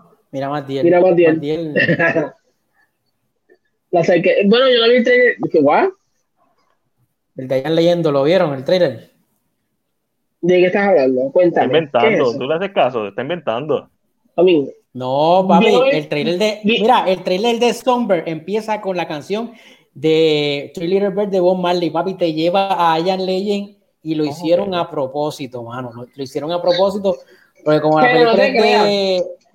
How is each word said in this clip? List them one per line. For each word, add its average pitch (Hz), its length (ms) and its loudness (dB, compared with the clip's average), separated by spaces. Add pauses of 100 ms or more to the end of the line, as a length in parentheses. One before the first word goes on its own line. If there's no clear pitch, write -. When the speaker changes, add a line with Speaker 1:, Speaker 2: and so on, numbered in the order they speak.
(300)
Speaker 1:
Mira, 135 180 -6
Matiel. 139 360 -4
Speaker 2:
Mira, 175 160 4
Matiel. 170 340 4
Speaker 1:
Matiel. 156 400 -6
Speaker 2:
<laughs> 160 580 -2 (1600)
La 170 140 2
sé 175 180 2
que, 185 240 2
bueno, 247 240 4
yo 240 100 4
no 226 80 2
vi 247 100 4
el 233 60 2
trailer. 247 360 2
Dije, - 180 0
"¿What?". 165 300 4 (1500)
Speaker 1:
El 131 120 -12
de 131 100 0
I 131 60 -6
Am 156 80 -2
Legend 170 320 2
dos, 147 80 2
¿lo 139 100 2
vieron, 160 320 2
el 131 100 -10
trailer? 170 460 0 (1300)
Speaker 2:
¿De 180 180 2
qué 180 60 4
estás 202 240 0
hablando? 135 420 2
Cuéntame, 170 340 2
Speaker 3:
Está 127 100 0 (280)
inventando, 220 40 4
Speaker 2:
¿qué 220 60 0
es 143 140 0
eso? 113 100 -4
Speaker 3:
tú 123 80 -8
le 151 80 -2
haces 190 160 -4
caso, 123 380 -2
está 101 140 -8
inventando. 139 680 -6 (460)
Speaker 2:
A 170 80 2
mí. 160 260 2 (220)
Speaker 1:
No, 151 560 0
papi, 208 240 4
Speaker 2:
Yo 202 80 4
no 262 60 2
vi 269 40 2
Speaker 1:
el 151 180 -2
trailer 156 300 -4
de, 214 240 -2
Speaker 2:
vi 208 200 0
Speaker 1:
mira, 220 260 2
el 175 160 -2
trailer 214 340 -2
de 233 160 0
Songbird 226 540 -2
empieza 208 520 -6
con 190 160 -6
la 165 120 -6
canción 190 420 -8 (420)
de 147 840 0
Three 170 100 -8
Little 196 240 0
Birds 196 220 -4
de 190 80 0
Bob 185 180 2
Marley, 175 320 -2
papi, 180 240 -4
te 170 180 -2
lleva 175 640 0
a 160 60 0
Ian 185 260 -2
Legend 202 520 -6 (240)
Y 156 120 -6
lo 151 100 -2
Speaker 3:
Oh, 147 40 -2
Speaker 1:
hicieron 170 460 -2
Speaker 3:
ok. 170 60 -2
Speaker 1:
a 160 100 -6
propósito, 139 720 -8
mano, 120 320 -12
lo, 120 200 -16
lo 139 80 -10
hicieron 143 300 -8
a 175 100 -4
propósito, 185 560 0 (440)
porque 151 200 2
como 156 180 2
la - 60 4
Speaker 2:
Pero 240 180 4
no 226 80 4
Speaker 1:
película 190 40 2
Speaker 2:
te - 120 4
Speaker 1:
es 262 40 -4
de, 247 60 -2
Speaker 2:
creas. 202 680 2 (300)